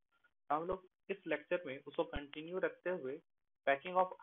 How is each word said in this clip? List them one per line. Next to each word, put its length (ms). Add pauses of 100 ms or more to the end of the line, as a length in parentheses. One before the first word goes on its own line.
(500)
हम 160
लोग 180 (260)
इस 160
lecture 400
में 120
उसको 340
continue 460
रखते 320
हुए 260 (500)
packing 360
of 200